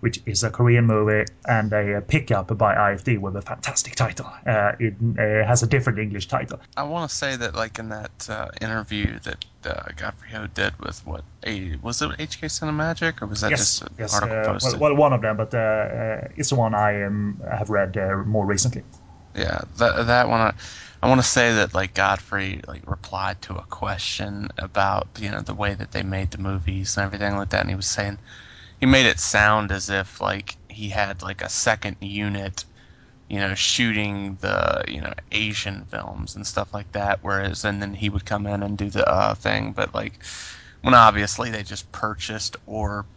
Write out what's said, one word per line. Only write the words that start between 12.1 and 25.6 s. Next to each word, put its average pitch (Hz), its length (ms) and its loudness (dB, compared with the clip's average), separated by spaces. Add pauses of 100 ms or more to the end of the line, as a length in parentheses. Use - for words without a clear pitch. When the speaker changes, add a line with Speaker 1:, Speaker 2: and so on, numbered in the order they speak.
Speaker 2:
H 156 200 -8
K 160 60 -6
Cinemagic, 160 760 -2
or 110 60 -6
was 101 140 -4
that 107 100 2
Speaker 1:
Yes, - 80 2
Speaker 2:
just - 240 0
an - 60 -10 (100)
Speaker 1:
yes, 104 160 -4
Speaker 2:
article 110 240 2
Speaker 1:
uh, 110 140 2
Speaker 2:
posted? 120 280 0
Speaker 1:
well, 147 120 4
well, 139 140 4
one 139 60 6
of 117 100 2
them, 107 140 2
but, 107 160 -2
uh, 120 60 0
uh, 110 760 0
it's 151 140 -2
the 139 40 2
one 113 180 4
I, 104 300 4
um, 104 480 -2
have 101 180 -2
read, 98 280 2
uh, 98 220 0
more 104 280 2
recently. 101 380 0 (500)
Speaker 2:
Yeah, 50 280 -2 (160)
that, 117 280 4
that 120 220 6
one, 117 120 4
I, 110 120 4 (500)
I - 60 4
wanna 127 160 6
say 120 300 6
that, 104 200 2
like, 92 200 0
Godfrey, 98 720 0
like, - 200 -14
replied 95 540 -6
to 92 140 -10
a 92 80 -10
question 101 920 -6
about, 98 520 0 (100)
you 104 140 -6
know, 104 80 -6
the 104 220 -6